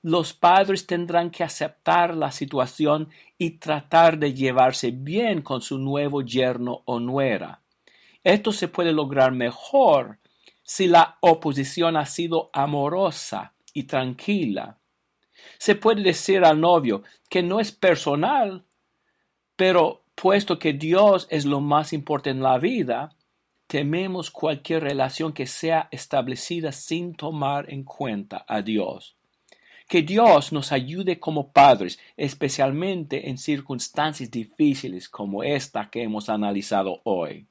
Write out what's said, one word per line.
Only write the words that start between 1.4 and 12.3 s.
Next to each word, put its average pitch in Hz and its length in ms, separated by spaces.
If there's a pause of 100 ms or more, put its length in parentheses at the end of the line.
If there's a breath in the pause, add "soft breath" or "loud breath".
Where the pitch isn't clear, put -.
aceptar 165 720
la 147 160
situación 147 760 (300 soft breath)
y 165 140
tratar 160 680
de 143 140
llevarse 127 580
bien 165 500
con 131 200
su 135 180
nuevo 143 420
yerno 123 640
o 120 160
nuera. 120 640 (640 soft breath)
Esto 208 260
se 185 160
puede 170 240
lograr 139 400
mejor 127 880 (420 soft breath)
si - 260
la 170 340
oposición 160 760
ha 147 100
sido 165 460